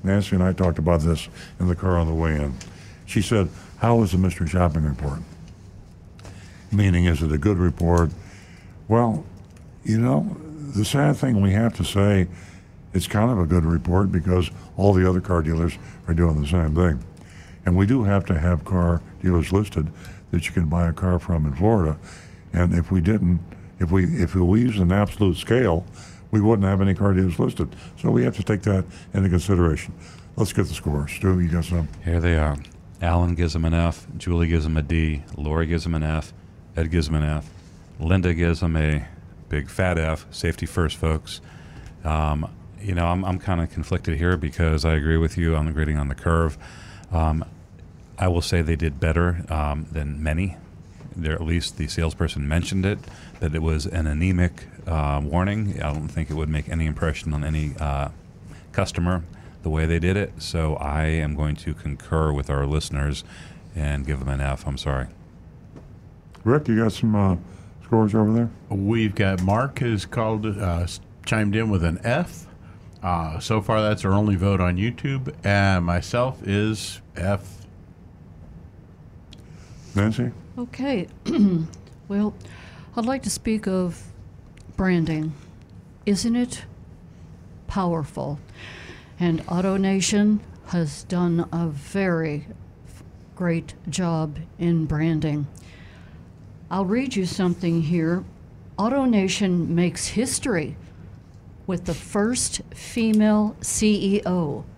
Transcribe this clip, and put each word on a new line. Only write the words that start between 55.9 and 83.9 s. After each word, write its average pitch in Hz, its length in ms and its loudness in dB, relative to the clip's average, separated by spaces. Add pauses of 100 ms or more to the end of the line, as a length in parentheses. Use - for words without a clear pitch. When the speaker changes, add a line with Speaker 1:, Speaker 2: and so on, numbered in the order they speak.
Speaker 2:
don't 76 160 -6
think 80 220 -4
it 73 40 -4
would 78 140 -2
make 78 200 -2
any 80 180 -2
impression 76 480 -2
on 73 100 -2
any, 76 360 -2
uh, 71 300 -2 (640)
customer 90 520 -2 (380)
the 82 60 -4
way 78 160 0
they 82 140 0
did 92 180 2
it. 101 220 -2
So 78 380 -2
I 76 280 -2
am 78 300 0
going 76 220 -2
to 76 180 -6
concur 78 580 -2
with 69 160 -4
our 69 160 0
listeners 71 600 -2 (500)
and 71 320 -4
give 69 140 -2
them 65 80 -4
an 67 120 -2
F. 69 260 -4
I'm 69 120 -6
sorry. 67 300 -4 (1400)
Speaker 1:
Rick, 139 240 4
you 110 140 4
got 110 100 2
some, 110 220 0
uh, 98 220 4 (480)
scores 110 300 2
over 107 180 4
there? 117 180 2 (200)
Speaker 3:
We've 104 440 0
got 95 280 2
Mark 117 380 0
has 113 260 0
called, 110 400 -2
uh, 98 380 -2
s-, - 160 -8 (260)
chimed 107 300 2
in 113 120 0
with 92 160 2
an 82 200 0
F. 139 420 -2 (560)
Uh, 85 360 -2
so 110 220 0
far, 110 220 0
that's 107 220 0
our 95 80 2
only 104 240 4
vote 95 240 2
on 90 160 2
YouTube. 127 580 -4 (100)
And 98 400 4
myself 120 640 -2
is 104 540 -2 (160)
F. 98 400 -4 (2500)
Speaker 1:
Nancy? 110 360 0 (260)
Speaker 4:
Okay. 247 520 -4 (180)
<clears throat> 190 400 2 (420)
Well, 202 260 -2 (640)
I'd 226 100 -2
like 262 160 -2
to 214 80 -4
speak 220 380 -2
of 185 340 -2 (720)